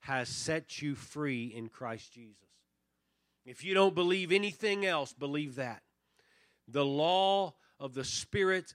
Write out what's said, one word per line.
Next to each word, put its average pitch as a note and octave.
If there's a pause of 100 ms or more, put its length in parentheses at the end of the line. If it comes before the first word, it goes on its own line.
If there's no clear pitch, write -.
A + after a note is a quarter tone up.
has C3
set -
you D3
free C3
in A2+
Christ A2+
Jesus." A2+ (920)
If B2+
you F#3+
don't F#3+
believe F3+
anything G3+
else, D#3
believe C#3+
that. A#2+ (840)
The C#3
law F#3 (240)
of C#3
the C3
Spirit F#3